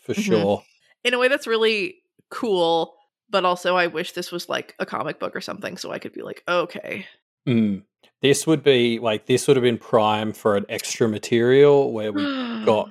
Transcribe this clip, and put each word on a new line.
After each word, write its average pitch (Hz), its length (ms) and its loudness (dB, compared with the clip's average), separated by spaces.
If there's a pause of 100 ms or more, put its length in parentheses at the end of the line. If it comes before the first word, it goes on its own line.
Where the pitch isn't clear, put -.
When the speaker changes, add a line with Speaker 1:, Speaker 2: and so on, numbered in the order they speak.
Speaker 1:
for - 100 -8
Speaker 2:
Mm-hmm. 143 80 -4
Speaker 1:
sure. 104 420 0 (400)
Speaker 2:
In 247 120 0
a 247 40 -2
way 254 80 2
that's 285 200 -2
really 220 480 0 (340)
cool, 165 640 0 (360)
but 185 140 0
also 180 300 0
I 175 120 2
wish 165 260 -6
this 175 180 -10
was, 175 160 -10
like, - 320 -8
a 190 60 -4
comic - 340 -8
book - 160 -8
or 185 60 -8
something - 340 -12
so - 160 -12
I - 80 -8
could - 140 -14
be - 80 -14
like, - 260 -14
"Okay." - 600 -6 (400)
Speaker 1:
Mm. 107 340 0 (400)
This 139 240 2
would 156 180 2
be, 120 360 4
like, 107 260 -4
this 127 220 0
would 139 100 6
have 120 60 2
been 120 160 2
prime 107 540 2
for 104 220 0
an 101 140 -2
extra 113 400 -2
material 131 840 4
where 107 220 -4
we 101 100 -4
Speaker 2:
<gasps> 247 420 -8
Speaker 1:
got, 110 260 2